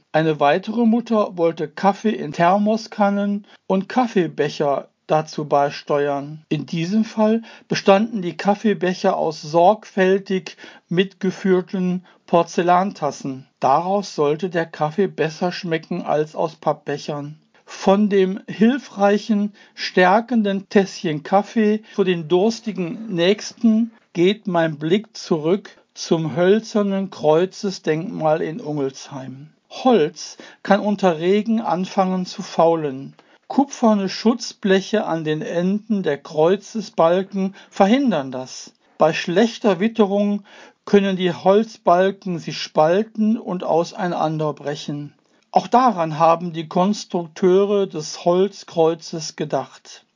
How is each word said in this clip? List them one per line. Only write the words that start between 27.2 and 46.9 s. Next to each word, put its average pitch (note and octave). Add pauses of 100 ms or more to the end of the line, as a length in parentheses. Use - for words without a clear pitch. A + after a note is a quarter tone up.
in D#3+
Ungelsheim. C3+ (200)
Holz - (260)
kann G3
unter G3
Regen G#3
anfangen F#3
zu -
faulen. D3+ (340)
Kupferne A3
Schutzbleche G#3
an E3
den D#3
Enden F#3+
der D3
Kreuzesbalken F#3+ (140)
verhindern G3
das. - (240)
Bei D#3
schlechter G3
Witterung G3+ (420)
können G3
die F3
Holzbalken F#3+
sich D3+
spalten G#3+
und F#3
auseinanderbrechen. D#3 (380)
Auch F#3+
daran F3+
haben E3
die E3
Konstrukteure F#3+